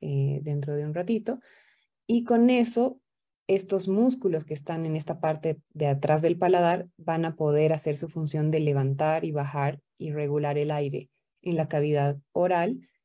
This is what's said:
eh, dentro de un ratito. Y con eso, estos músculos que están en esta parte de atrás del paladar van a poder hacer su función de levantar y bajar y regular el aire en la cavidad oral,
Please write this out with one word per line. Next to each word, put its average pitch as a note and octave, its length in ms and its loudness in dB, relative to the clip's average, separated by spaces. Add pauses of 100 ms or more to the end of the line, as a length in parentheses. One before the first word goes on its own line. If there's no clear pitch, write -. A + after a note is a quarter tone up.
eh, C#3 400 -2
dentro D3 340 -4
de D3 100 -4
un D3+ 100 -6
ratito. A3 440 -4 (680)
Y A#3 160 2
con A#3 260 4
eso, B3 500 2 (460)
estos F#3+ 420 0
músculos G3 560 2
que D#3 120 -8
están E3 300 -6
en D#3 100 -2
esta D#3+ 240 -6
parte D#3 420 -2 (120)
de D3+ 140 0
atrás D3 360 2
del E3+ 140 2
paladar F3 500 2 (100)
van E3 280 -2
a D#3+ 100 -2
poder D#3 380 2
hacer D3+ 220 -4
su D#3 140 -8
función D#3 400 -2
de D#3 100 2
levantar D3 640 0
y E3 80 -4
bajar C#3+ 480 -2 (180)
y D#3+ 140 -8
regular D3 460 -2
el D3 140 -2
aire D3 380 -4 (340)
en E3+ 120 -2
la D#3 120 0
cavidad D3 500 0 (140)
oral, F3+ 500 0 (240)